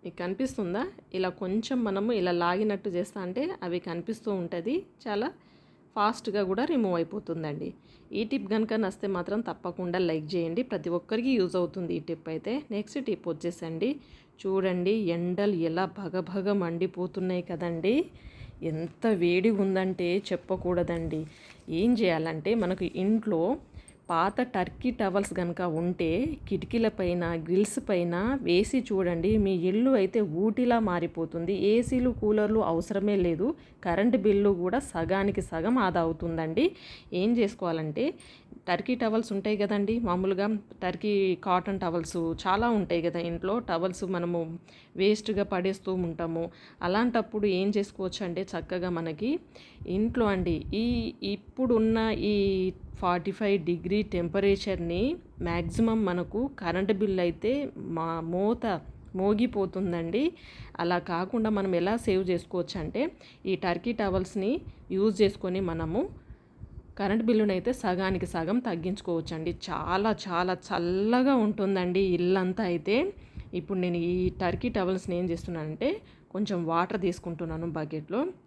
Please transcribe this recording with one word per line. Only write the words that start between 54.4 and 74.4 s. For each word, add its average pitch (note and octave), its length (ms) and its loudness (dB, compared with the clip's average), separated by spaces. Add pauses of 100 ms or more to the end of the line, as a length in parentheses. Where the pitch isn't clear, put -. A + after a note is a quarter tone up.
మ్యాక్సిమం F3 600 2
మనకు F3+ 320 -2 (220)
కరెంట్ F#3+ 380 0
బిల్ G3 260 2
అయితే F3 260 0 (460)
మా E3 100 -2 (280)
మోత G#3+ 300 0 (540)
మోగిపోతుందండి. G3 1040 0 (580)
అలా F3 160 2 (140)
కాకుండా F#3+ 460 0
మనం G3 140 0 (100)
ఎలా F#3+ 120 2 (120)
సేవ్ F#3+ 260 2
చేసుకోవచ్చు F3 520 -2
అంటే G#3 200 -2 (480)
ఈ F#3 40 2 (100)
టర్కీ F3 360 0
టవల్స్ని F#3+ 500 0 (440)
యూజ్ G3+ 260 4
చేసుకొని F#3+ 400 2 (100)
మనము E3 300 -2 (960)
కరెంట్ G3+ 280 2
బిల్లును G#3+ 300 4
అయితే G#3 140 -2 (120)
సగానికి F#3 500 0
సగం F3 240 0 (120)
తగ్గించుకోవచ్చండి. E3+ 840 -4 (160)
చాలా F#3 440 0 (140)
చాలా F3+ 300 0 (140)
చల్లగా G#3 640 2 (100)
ఉంటుందండి G3 580 2 (140)
ఇల్లంతా F#3 540 2
అయితే. F3 260 2 (640)
ఇప్పుడు F#3 260 -4
నేను F3 140 0 (140)
ఈ - 20 2 (260)